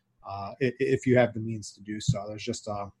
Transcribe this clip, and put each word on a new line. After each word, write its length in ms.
uh, 340
i-, 180
if 280
you 100
have 160
the 60
means 360
to 60
do 200
so. 260
There's 160
just, 240
uh, 200